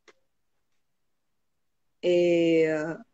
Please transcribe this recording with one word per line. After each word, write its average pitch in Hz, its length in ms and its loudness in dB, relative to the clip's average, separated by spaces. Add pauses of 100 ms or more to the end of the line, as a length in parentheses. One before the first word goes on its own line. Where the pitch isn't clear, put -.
(2000)
é, 165 960 0 (160)